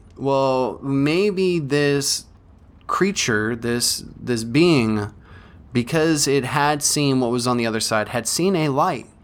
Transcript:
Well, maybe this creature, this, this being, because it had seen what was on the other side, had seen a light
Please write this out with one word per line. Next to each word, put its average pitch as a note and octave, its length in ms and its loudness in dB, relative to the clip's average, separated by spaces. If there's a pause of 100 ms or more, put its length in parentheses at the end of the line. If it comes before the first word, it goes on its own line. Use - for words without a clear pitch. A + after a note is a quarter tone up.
(160)
Well, C3 680 0
maybe F3 760 0
this C#3+ 640 0 (640)
creature, A#2+ 680 0
this, A#2+ 480 -4 (160)
this A#2 260 -4
being, A#2 680 2 (600)
because D#3 540 0
it C#3 180 2
had D3 380 0
seen C#3 380 2
what A#2+ 100 0
was B2 160 -2
on B2 100 0
the A#2 100 0
other A2 140 -2
side, G#2+ 280 -2
had A#2 180 -4
seen F#3 300 0
a D#3 120 0
light C#3 380 -2 (180)